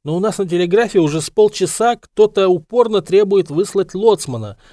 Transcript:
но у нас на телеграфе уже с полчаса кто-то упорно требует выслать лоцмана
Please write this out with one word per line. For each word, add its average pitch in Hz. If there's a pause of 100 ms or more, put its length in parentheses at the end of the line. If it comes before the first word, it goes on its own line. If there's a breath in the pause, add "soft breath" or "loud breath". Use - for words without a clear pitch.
но 147
у 175
нас 202
на 196
телеграфе 180
уже 156
с -
полчаса 214
кто-то 208
упорно 208
требует 196
выслать 185
лоцмана 135 (140 soft breath)